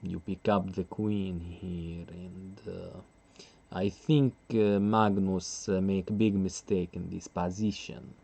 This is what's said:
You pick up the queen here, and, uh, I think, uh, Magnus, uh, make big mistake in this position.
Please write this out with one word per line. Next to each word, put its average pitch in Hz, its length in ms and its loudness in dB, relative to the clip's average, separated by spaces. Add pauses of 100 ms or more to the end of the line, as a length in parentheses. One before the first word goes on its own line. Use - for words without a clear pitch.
You 90 180 -6
pick 95 280 -6
up 95 260 2
the 95 100 -2
queen 98 560 -2
here, 85 680 -8
and, 92 600 -14
uh, 90 320 -12 (720)
I 180 160 0
think, 139 460 4 (200)
uh, 104 240 6
Magnus, 101 880 2
uh, 95 120 2
make 98 360 0
big 104 180 4
mistake 95 600 0
in 90 160 -8
this 90 160 -10
position. 92 960 -4